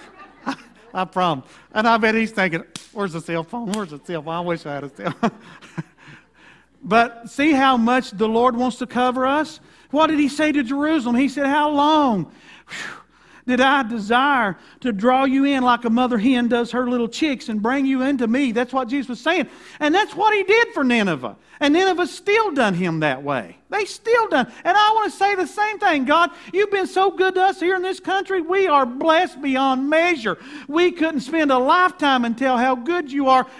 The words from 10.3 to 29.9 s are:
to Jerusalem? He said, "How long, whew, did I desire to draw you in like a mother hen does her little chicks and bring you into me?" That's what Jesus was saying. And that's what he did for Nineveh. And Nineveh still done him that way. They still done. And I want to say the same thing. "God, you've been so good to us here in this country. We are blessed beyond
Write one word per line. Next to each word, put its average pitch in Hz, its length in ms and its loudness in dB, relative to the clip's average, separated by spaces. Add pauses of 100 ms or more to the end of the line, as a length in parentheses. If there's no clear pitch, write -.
to 285 100 0
Jerusalem? 277 540 -2
He 269 120 2
said, 277 180 -4
"How 294 240 0
long, 214 600 2 (380)
whew, - 260 -14 (540)
did 247 120 0
I 269 220 4
desire 233 760 0 (240)
to 254 120 -2
draw 254 320 2
you 269 200 2
in 277 200 0
like 247 200 2
a 233 60 0
mother 240 280 2
hen 240 280 2
does 240 240 0
her 247 180 -2
little 240 200 0
chicks 269 400 -4
and 214 120 -4
bring 262 240 0
you 269 180 0
into 254 260 0
me?" 247 240 0
That's 247 200 -2
what 262 160 -2
Jesus 262 200 -4
was 240 120 -10
saying. 320 280 0 (320)
And 294 120 2
that's 427 220 0
what 427 200 2
he 403 100 0
did 453 240 4
for 339 160 -2
Nineveh. 185 520 0 (220)
And 294 160 2
Nineveh 359 320 2
still 415 460 0
done 220 220 0
him 165 260 -2
that 143 240 -2
way. 120 320 -4 (140)
They 415 140 -2
still 453 440 -2
done. 269 180 0 (160)
And 359 140 0
I 427 160 4
want 427 180 0
to - 80 -18
say 403 160 2
the 370 140 -4
same 415 320 -4
thing. 320 240 0
"God, 320 260 2 (220)
you've 403 180 0
been 381 160 0
so 381 240 2
good 370 240 0
to 370 80 2
us 381 160 0
here 359 160 0
in 370 80 -2
this 370 160 -4
country. 381 420 -2
We 370 280 0
are 285 180 4
blessed 311 560 0
beyond 269 480 0